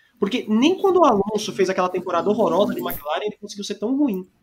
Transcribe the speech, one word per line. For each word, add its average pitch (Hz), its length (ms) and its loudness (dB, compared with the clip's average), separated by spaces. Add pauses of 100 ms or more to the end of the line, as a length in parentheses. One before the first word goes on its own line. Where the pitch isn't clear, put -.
(180)
porque 202 300 -2
nem 262 280 4
quando 381 200 2
o 349 80 6
Alonso 208 480 0
fez 185 180 0
aquela 185 180 0
temporada 180 400 -2
horrorosa 196 460 2
de - 60 -8
McLaren, 175 460 -6
ele 208 140 -8
conseguiu 202 220 -12
ser 202 140 -8
tão 240 200 -4
ruim 214 320 -2 (140)